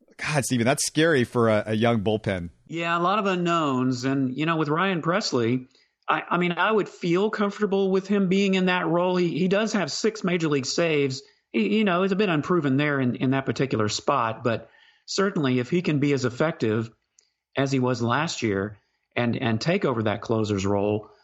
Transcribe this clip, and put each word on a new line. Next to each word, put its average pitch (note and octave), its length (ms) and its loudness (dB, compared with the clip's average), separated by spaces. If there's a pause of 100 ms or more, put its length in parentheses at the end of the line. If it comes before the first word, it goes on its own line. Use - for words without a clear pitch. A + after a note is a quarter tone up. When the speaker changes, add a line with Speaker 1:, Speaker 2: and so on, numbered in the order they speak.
(180)
Speaker 1:
God, D3 260 -2
Steven, A#2+ 220 0
that's C#3+ 200 0
scary D#3 380 2
for A#2 240 2
a, G#2+ 200 4
a A2 60 -2
young A#2 280 2
bullpen. F#2+ 480 -2 (180)
Speaker 2:
Yeah, E3+ 300 -2
a - 20 -2
lot F#3 200 0
of G3 60 0
unknowns. D3+ 800 0
And, C3+ 320 -2
you D3+ 100 -4
know, E3 120 0
with D#3 100 0
Ryan E3+ 340 0
Presley, B2+ 640 0 (420)
I, D#3 200 0
I F3 80 0
mean, F3 140 0
I F3 180 0
would G#3 200 0
feel F#3 400 0
comfortable G3 600 -2
with F#3+ 200 0
him G3+ 180 2
being F#3+ 280 2
in F#3 100 2
that F3+ 200 0
role. F3 300 2
He, F3 240 0
he F#3 80 2
does G3+ 240 0
have E3+ 220 -2
six - 320 -4
major E3+ 240 0
league C#3+ 160 0
saves. D3 560 0 (320)
He, G#3 240 2
you A3 80 2
know, F3+ 180 2
it's G3 80 0
a F#3 60 -2
bit G#3+ 100 2
unproven D3+ 480 2
there C#3+ 240 2
in, B2 160 0
in C3 160 0
that C3+ 140 0
particular A2+ 420 0
spot, A2+ 560 -2
but A#2 260 -2 (360)
certainly D#3+ 540 0
if B2 100 -4
he F3 120 0
can D3+ 180 0
be C#3+ 120 0
as B2+ 140 0
effective A#2 640 -2 (680)
as C3+ 140 0
he C3+ 80 2
was B2 220 0
last C3 420 -2
year G#2 340 -2 (380)
and, A#2+ 220 0
and A2+ 220 0
take F#3+ 260 0
over A#2 180 0
that G#2 180 -2
closer's G#2 440 0
role, G2+ 440 0 (140)